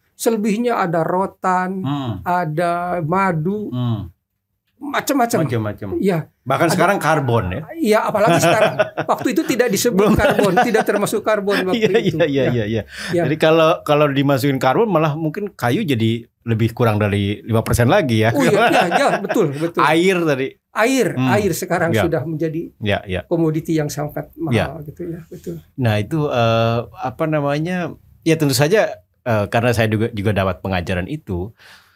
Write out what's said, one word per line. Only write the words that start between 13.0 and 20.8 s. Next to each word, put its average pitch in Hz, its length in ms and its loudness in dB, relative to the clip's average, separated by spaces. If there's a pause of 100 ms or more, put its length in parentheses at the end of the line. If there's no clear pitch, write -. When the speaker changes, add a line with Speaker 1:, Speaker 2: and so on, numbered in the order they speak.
Speaker 1:
Ya. 170 100 0
Speaker 2:
Jadi 151 140 0
kalau, 160 460 4
kalau 147 260 2
dimasukin 139 480 0
karbon 135 320 2
malah 160 240 2
mungkin 165 380 -6
kayu 131 320 -2
jadi 117 420 0 (180)
lebih 113 300 0
kurang 113 240 2
dari 101 460 0
lima 113 180 0
persen 120 260 2
lagi 131 360 2
ya. 110 100 4
Speaker 1:
Oh 285 80 0
iya, 262 80 4
Speaker 2:
<laughs> - 240 4
Speaker 1:
iya, - 160 4
iya, 269 180 2 (120)
betul, 196 340 0
betul. 160 300 -2
Speaker 2:
Air 170 380 4
tadi. 139 260 0 (240)
Speaker 1:
Air, 233 420 2